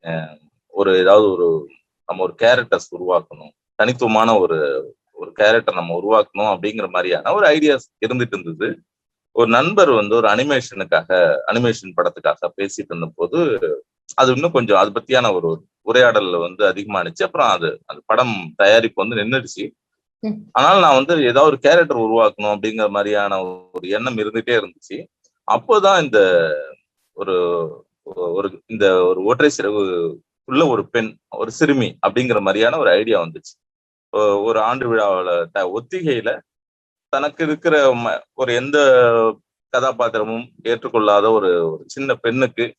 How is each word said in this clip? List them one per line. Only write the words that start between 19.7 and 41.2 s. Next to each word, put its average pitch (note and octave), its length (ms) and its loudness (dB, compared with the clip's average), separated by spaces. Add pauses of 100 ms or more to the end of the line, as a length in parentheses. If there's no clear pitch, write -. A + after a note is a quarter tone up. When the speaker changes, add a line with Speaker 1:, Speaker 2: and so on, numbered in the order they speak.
Speaker 2:
ம். G#3+ 160 -8 (140)
Speaker 1:
ஆனால் E3 280 4
நான் D#3 140 6
வந்து D3 280 2
ஏதாவது C3+ 280 4
ஒரு C#3 80 -4
கேரக்டர் D3 380 4
உருவாக்கணும் A2 560 0
அப்படிங்கிற G#2+ 360 -4
மாதிரியான G2+ 540 -2 (300)
ஒரு F2+ 160 -12
எண்ணம் A2+ 280 -4
இருந்துட்டே A2 380 -4
இருந்துச்சு. G2 420 -6 (520)
அப்போதான் F#3+ 540 2
இந்த A2+ 160 0 (1000)
ஒரு, F#2+ 180 -6 (1000)
ஒரு, F#2+ 340 -6
இந்த F#2+ 380 2
ஒரு F#2 200 0
ஒற்றை B2+ 260 2
சிறகு G#2 320 -4 (680)
உள்ள C#3+ 180 0
ஒரு A2+ 220 -2
பெண், A2+ 220 -4 (260)
ஒரு A2 140 -6
சிறுமி C3+ 500 -2
அப்படிங்கிற A2 400 -2
மாதிரியான A2 380 0
ஒரு A#2 120 2
ஐடியா G#2 300 2
வந்துச்சு. E2 320 -10 (600)
ஒ-, G2+ 300 0
ஒரு A2+ 180 -2
ஆண்டு B2 260 -2
விழாவுல F#2 640 0
த-, F#2+ 160 -4
ஒத்திகையில B2 600 -6 (840)
தனக்கு D3 320 -4
இருக்கிற D3+ 500 2
ம-, A2+ 260 -4 (140)
ஒரு B2 200 -2
எந்த C#3 240 0 (960)
கதாபாத்திரமும் A#2 760 -2 (160)
ஏற்றுக்கொள்ளாத A2 640 2